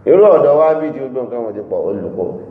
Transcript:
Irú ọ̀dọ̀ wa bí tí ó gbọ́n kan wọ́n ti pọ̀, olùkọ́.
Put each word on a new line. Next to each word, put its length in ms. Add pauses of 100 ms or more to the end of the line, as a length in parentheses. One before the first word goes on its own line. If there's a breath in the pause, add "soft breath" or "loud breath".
Irú 240
ọ̀dọ̀ 320
wa 180
bí 160
tí 100
ó 80
gbọ́n 200
kan 120
wọ́n 140
ti 60
pọ̀, 180
olùkọ́. 480 (240)